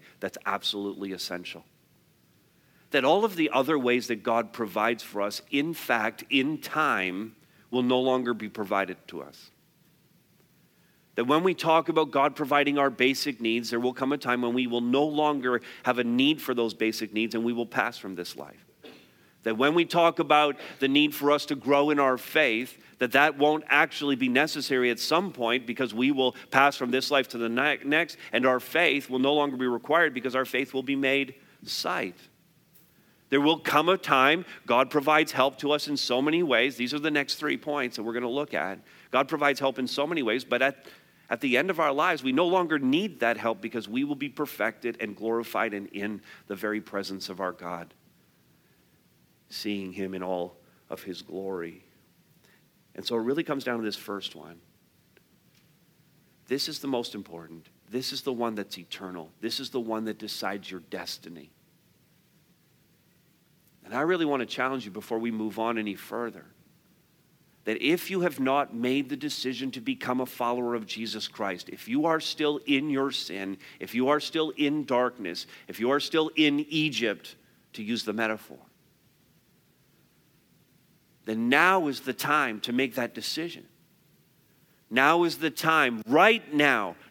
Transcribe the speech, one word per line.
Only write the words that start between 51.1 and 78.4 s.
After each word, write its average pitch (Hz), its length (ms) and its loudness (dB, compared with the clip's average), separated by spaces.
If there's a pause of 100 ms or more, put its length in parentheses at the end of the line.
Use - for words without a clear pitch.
glory. 90 600 -8 (1120)
And - 80 -10
so 120 120 -2
it 113 60 0
really 139 200 0
comes 139 220 -4
down 120 140 -2
to 110 60 -4
this 101 120 -4
first - 400 -10
one. 82 240 -20 (1900)
This 139 220 -2
is 151 100 -8
the 143 80 -10
most 120 300 -4
important. 82 500 -14 (240)
This 127 220 -6
is 135 100 -8
the 135 100 -4
one 117 220 -2
that's 98 240 -8
eternal. 90 640 -12
This 113 180 -4
is 131 120 -10
the 127 100 -2
one 110 240 -4
that 107 140 -6
decides 101 520 -8
your 92 80 -10 (120)
destiny. 85 600 -12 (2250)
And 107 100 -14
I 131 80 0
really 165 220 2
want 143 160 2
to 113 60 -2
challenge 131 380 -4
you 101 80 -14
before 107 260 -6
we 117 140 -2
move 110 260 -4
on 113 180 0
any 104 200 -4
further, 107 500 -10 (1160)
that 110 200 -4
if 170 260 2
you 190 100 -2
have 160 180 -2
not 135 360 0
made 127 340 0
the 143 80 -6
decision 131 560 -6
to 131 80 -10
become 127 400 -4
a 127 60 -2
follower 120 500 -2
of 110 100 -6
Jesus 110 400 -8
Christ, 98 440 -6
if - 180 -16
you 147 180 2
are 160 140 2
still 147 440 -2
in 143 260 0
your 139 200 0
sin, 98 480 -6 (220)
if - 140 -10
you 127 140 2
are 147 120 4
still 156 360 -4
in 147 280 0
darkness, 123 640 -2 (200)
if 92 140 -10
you 120 100 2
are 143 100 4
still 156 360 0
in 147 320 4
Egypt, 120 640 -2 (380)
to 113 100 -12
use 110 220 -4
the 107 80 -4
metaphor, 110 460 -4 (2750)